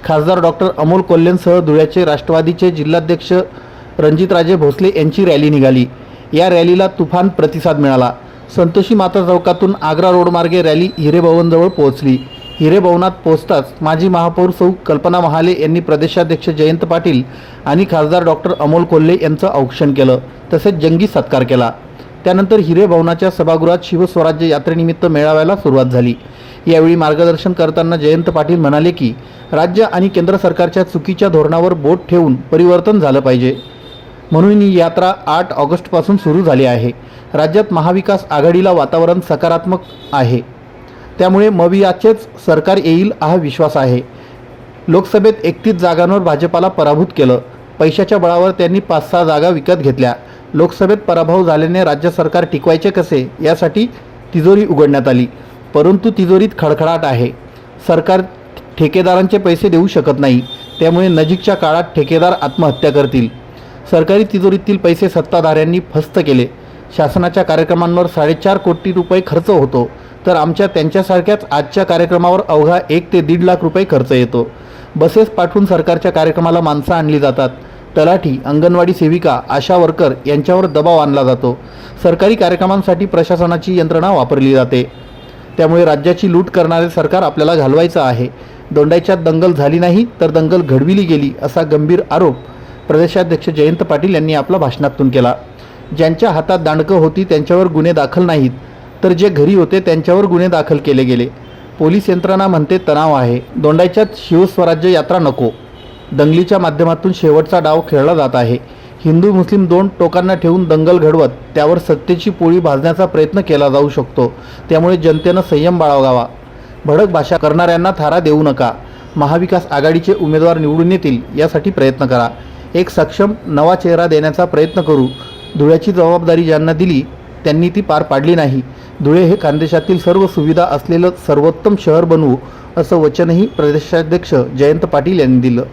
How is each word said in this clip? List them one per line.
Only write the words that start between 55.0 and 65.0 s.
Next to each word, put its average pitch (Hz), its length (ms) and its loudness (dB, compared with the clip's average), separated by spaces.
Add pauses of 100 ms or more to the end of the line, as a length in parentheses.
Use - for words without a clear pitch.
आली, 123 180 2 (480)
परंतु 185 440 2
तिजोरीत 185 320 2 (100)
खडखडाट 160 440 0
आहे. 123 240 -2 (600)
सरकार 175 340 2 (560)
ठेकेदारांचे 185 600 0
पैसे 185 320 0
देऊ 170 180 2
शकत 143 320 0
नाही, 127 220 2 (380)
त्यामुळे 175 280 2
नजीकच्या 180 480 0
काळात 165 280 -2
ठेकेदार 160 580 0
आत्महत्या 143 500 -2
करतील. 131 360 0 (640)
सरकारी 180 320 2
तिजोरीतील 196 540 0
पैसे 170 320 0